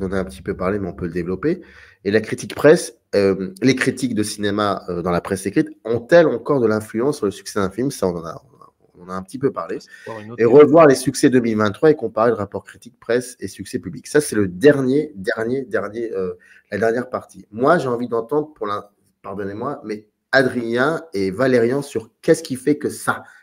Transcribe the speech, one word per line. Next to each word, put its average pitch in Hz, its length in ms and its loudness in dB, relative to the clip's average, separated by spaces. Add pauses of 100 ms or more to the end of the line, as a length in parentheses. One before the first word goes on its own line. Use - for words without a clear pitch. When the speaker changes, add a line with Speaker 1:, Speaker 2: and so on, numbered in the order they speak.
Speaker 1:
en 95 100 -4
a 98 60 -4
un 95 60 -4
petit - 180 -14
peu 95 140 -8
parlé, 92 220 -4
mais 98 100 -6
on 87 60 -10
peut 92 120 -8
le 80 60 -8
développer. 92 500 -4 (420)
Et 101 60 -2
la 107 100 2
critique - 340 -8
presse, 165 400 2 (200)
euh, 95 380 0 (100)
les 131 120 4
critiques 127 400 -4
de 110 80 -2
cinéma, 104 640 -2
euh, 87 140 -6
dans 90 80 -2
la 87 100 0
presse - 260 -6
écrite, 98 220 0 (160)
ont-elles 120 420 4
encore 131 340 -2
de 117 60 4
l'influence 110 500 -2
sur 107 100 -4
le 98 60 -2
succès - 280 -10
d'un 95 100 0
film ? 131 200 -4
Ça, - 160 -4
on 87 100 -2
en 82 80 -10
a, - 180 -14 (580)
on 87 80 -20
a 92 60 -10
un 95 80 -8
petit 110 160 -14
peu 127 140 -2
parlé, 92 280 -8
Speaker 2:
C'est - 80 -20 (220)
encore 110 100 -14
une 107 120 -16
autre 120 80 -10
Speaker 1:
et 113 40 4
Speaker 2:
question. 120 160 10
Speaker 1:
revoir 151 260 10
les 139 80 8
succès 135 360 2
deux 127 100 4
mille 113 160 0
vingt-trois 107 340 4
et 151 60 2
comparer 113 340 0
le 110 60 0
rapport 101 280 -6
critique, - 360 -20
presse 127 400 -4
et 98 80 -10
succès - 300 -10
public. - 280 -10
Ça, 151 140 2
c'est 139 160 -4
le 101 120 2
dernier, 139 680 2
dernier, 113 480 -4
dernier, 104 500 -6
euh, 92 220 -6 (360)
la 104 80 -6
dernière 113 320 0
partie. 98 400 -10
Moi, 135 280 2
j'ai 135 100 -4
envie 120 200 -4
d'entendre, 120 460 -4
pour 107 120 -8
la, 101 240 -8 (320)
pardonnez-moi, 101 640 -10
mais 107 220 -10 (260)
Adrien 123 720 0 (120)
et 98 160 -2
Valérian 123 500 2
sur 110 300 -8 (100)
qu'est-ce 160 220 2
qui 127 140 -8
fait 147 200 0
que 123 140 -4
ça, - 340 -6 (180)